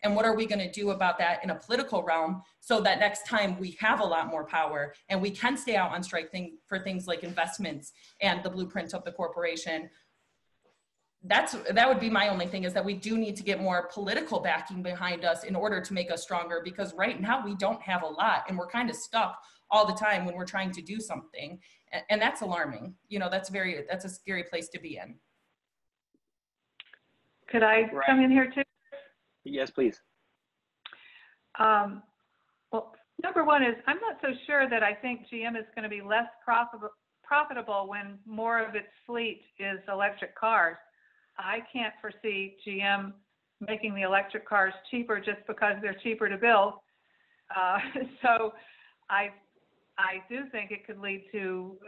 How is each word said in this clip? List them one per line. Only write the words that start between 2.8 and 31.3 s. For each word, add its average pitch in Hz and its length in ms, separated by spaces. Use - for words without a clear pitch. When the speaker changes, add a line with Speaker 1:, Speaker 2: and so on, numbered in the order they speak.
Speaker 1:
that 190 160
next 202 280
time 202 320
we 180 220
have 226 200
a 208 40
lot 165 240
more 156 160
power 151 500
and 190 140
we 202 80
can 247 260
stay 233 180
out 185 180
on 180 100
strike 165 280
thing, 180 360
for 190 120
things 185 280
like 170 180
investments 170 680
and 180 220
the 185 80
blueprint 185 420
of 180 120
the - 80
corporation? 165 760
That's, 185 300
that 233 180
would 262 120
be 226 100
my 208 180
only 180 180
thing, 185 180
is 180 100
that 190 100
we 202 80
do 214 240
need 208 200
to 196 60
get 185 160
more 180 320
political 202 500
backing 180 420
behind 180 420
us 170 200
in 190 120
order 202 240
to - 140
make 180 160
us 170 120
stronger, 170 400
because 185 300
right 196 260
now 233 240
we 202 120
don't 202 260
have 180 220
a 160 40
lot 170 420
and 185 100
we're 175 80
kinda 233 260
stuck - 460
all 214 160
the 185 80
time 196 320
when 175 80
we're 180 100
trying 190 260
to 175 120
do 214 180
something. 160 580
A-, - 180
and 214 80
that's 240 220
alarming. 165 520
You 202 100
know, 180 120
that's 190 180
very, 180 400
that's 185 160
a 185 60
scary 185 340
place 165 240
to 175 100
be 147 200
in. 90 160
Speaker 2:
Could 226 140
I 220 280
Speaker 3:
Right. 277 160
Speaker 2:
come 262 140
in 262 100
here 262 200
too? 277 120
Speaker 3:
Yes, 135 240
please. 123 300